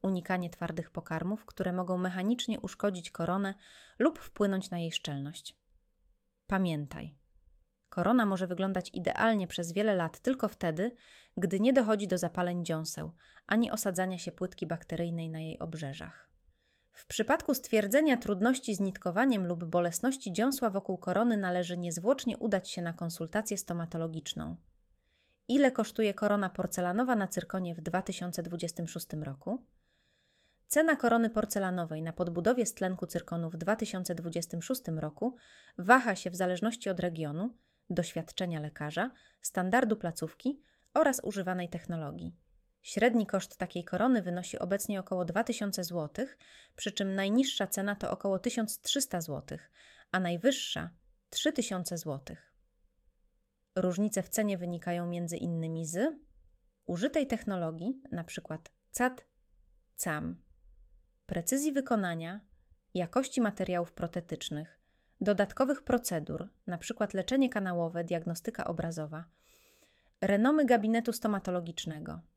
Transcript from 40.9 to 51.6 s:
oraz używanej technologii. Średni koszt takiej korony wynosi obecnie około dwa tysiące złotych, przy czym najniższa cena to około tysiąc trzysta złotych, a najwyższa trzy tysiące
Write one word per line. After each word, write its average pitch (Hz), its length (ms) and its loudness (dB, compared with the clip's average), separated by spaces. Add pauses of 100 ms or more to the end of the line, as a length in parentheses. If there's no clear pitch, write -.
oraz 277 300 6
używanej 180 440 -2
technologii. 165 680 -6 (460)
Średni 226 440 4
koszt - 300 -4
takiej 175 280 -6
korony 220 380 4
wynosi 175 360 -4
obecnie 196 420 -2
około 185 240 -2
dwa 175 200 0
tysiące 202 400 -2
złotych, 175 540 -6 (380)
przy - 160 -6
czym 196 220 -2
najniższa 202 520 2
cena 202 300 -2
to - 140 -4
około 190 280 0
tysiąc 220 420 -2
trzysta - 400 0
złotych, 147 500 -8 (420)
a 185 80 2
najwyższa 175 720 2 (400)
trzy - 220 2
tysiące 185 460 -2